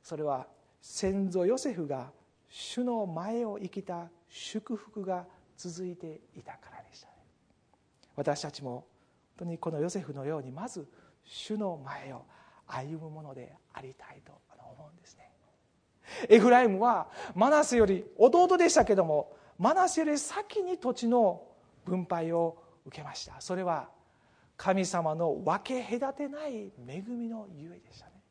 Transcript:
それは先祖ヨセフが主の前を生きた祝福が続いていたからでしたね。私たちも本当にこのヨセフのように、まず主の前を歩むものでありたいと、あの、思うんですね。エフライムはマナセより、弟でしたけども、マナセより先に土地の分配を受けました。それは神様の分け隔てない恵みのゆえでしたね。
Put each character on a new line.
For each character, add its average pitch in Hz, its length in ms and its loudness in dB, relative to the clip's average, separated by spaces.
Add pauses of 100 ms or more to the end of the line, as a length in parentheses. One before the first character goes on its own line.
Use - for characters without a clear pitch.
そ - 140 -10
れ 147 60 -6
は 139 240 -2 (360)
先 196 500 -2
祖 180 140 2
ヨ 233 100 2
セ 269 160 -4
フ 170 140 -6
が 135 240 -8 (380)
主 - 360 -8
の 233 220 -2
前 196 380 -4
を 208 140 -8
生 190 100 -10
き 190 140 -10
た 170 260 -10 (200)
祝 - 480 -8
福 - 280 -12
が 180 200 -4 (320)
続 180 300 -10
い 175 100 -10
て 165 240 -14 (160)
い - 60 -20
た - 120 -18
か - 220 -20
ら - 60 -18
で - 120 -20
し - 60 -20
た - 60 -20
ね。 - 60 -20 (1040)
私 143 260 -4
た 151 80 -8
ち - 120 -16
も 135 80 -10
本 123 140 -12 (540)
当 180 80 -12
に 170 120 -8
こ - 120 -6
の 156 100 -4
ヨ 165 80 -2
セ 185 120 -6
フ 143 120 -12
の 139 120 -10
よ 156 140 -6
う 143 40 -10
に、 127 80 -14
ま 170 180 -12
ず 151 180 -12 (380)
主 - 320 -10
の 185 280 -4
前 131 280 -12
を 123 120 -16 (420)
歩 147 360 -10
む 160 80 -14
も 156 120 -16
の 139 120 -16
で 127 200 -16 (180)
あ - 80 -14
り 131 160 -16
た - 160 -20
い - 120 -20
と、 - 80 -20 (180)
あ - 60 -20
の、 123 160 -20
思 151 180 -20
う - 20 -20
ん 170 40 -20
で 170 100 -20
す - 100 -20
ね。 - 140 -20 (1000)
エ 226 120 12
フ 226 100 8
ラ 247 140 8
イ 233 40 4
ム 190 140 0
は 226 260 2 (260)
マ 214 140 4
ナ 302 160 6
セ 247 120 0
よ 220 100 8
り、 185 180 0 (140)
弟 349 400 8
で 339 100 6
し - 60 2
た 240 100 8
け 214 100 4
ど 190 100 4
も、 151 300 0 (220)
マ 220 160 4
ナ 359 160 4
セ 330 140 0
よ 311 80 0
り 294 80 0
先 415 440 -6
に 359 160 -4
土 247 140 -2
地 240 160 -2
の 226 380 4 (380)
分 180 200 -2
配 165 280 -2
を 170 260 0 (260)
受 - 140 -18
け 151 40 -14
ま 120 120 -14
し - 100 -12
た。 - 160 -18
そ 180 160 -6
れ 190 60 -4
は 160 260 -4 (680)
神 190 280 2
様 170 300 -2
の 165 300 0
分 254 380 0
け 214 160 -4
隔 269 180 -2
て 285 120 -6
な 294 180 -10
い 214 260 -10 (140)
恵 147 220 -10
み 240 200 -6
の 220 180 -10 (100)
ゆ 165 180 -16
え 180 60 -20
で - 120 -20
し - 60 -20
た - 80 -20
ね。 - 60 -20 (180)